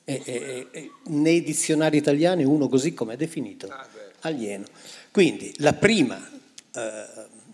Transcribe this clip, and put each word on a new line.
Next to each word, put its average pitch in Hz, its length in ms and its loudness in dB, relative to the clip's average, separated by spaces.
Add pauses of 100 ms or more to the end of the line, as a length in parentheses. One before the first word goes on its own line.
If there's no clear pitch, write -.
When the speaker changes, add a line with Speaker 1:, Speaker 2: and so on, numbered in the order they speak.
Speaker 1:
e, 131 200 -6
e, 131 100 -8
e, 131 380 -10
e - 180 -14 (160)
nei 160 360 4
dizionari 151 540 2
italiani 151 480 2
uno 143 240 4
così 135 240 2
come 113 220 -6
è - 20 -10
definito, 113 520 -8
Speaker 2:
Ah, 131 240 -16
beh. 107 80 -18 (200)
Speaker 1:
alieno. 107 440 -6 (480)
Quindi 139 460 2
la 143 140 4
prima, 147 480 2 (540)
eh, 107 300 -8 (500)